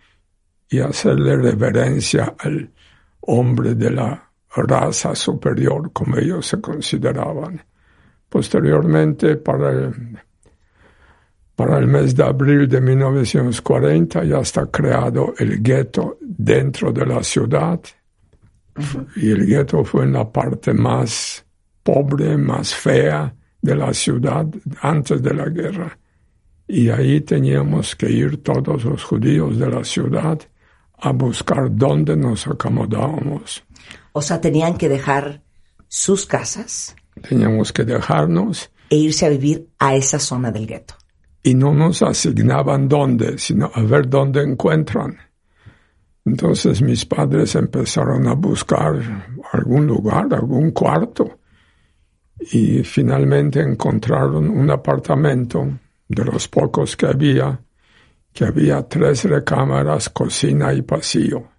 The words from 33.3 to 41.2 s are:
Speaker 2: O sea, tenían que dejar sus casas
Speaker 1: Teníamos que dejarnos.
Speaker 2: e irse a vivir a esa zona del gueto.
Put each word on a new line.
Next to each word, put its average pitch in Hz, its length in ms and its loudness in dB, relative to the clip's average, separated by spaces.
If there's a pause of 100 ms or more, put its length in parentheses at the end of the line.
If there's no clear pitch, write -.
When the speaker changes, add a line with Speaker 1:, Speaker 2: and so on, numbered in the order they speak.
Speaker 2:
O 151 100 -4
sea, 170 180 -4
tenían 165 380 0
que 165 100 0
dejar 139 540 -2 (440)
sus - 380 -2
casas - 720 -8 (320)
Speaker 1:
Teníamos 110 460 0
que 117 100 0
dejarnos. 160 840 0 (180)
Speaker 2:
e 151 80 2
irse 156 300 2
a - 20 4
vivir 147 400 0 (100)
a 135 160 2
esa 139 240 0
zona 127 320 -4
del 107 160 -6
gueto. - 280 -16 (480)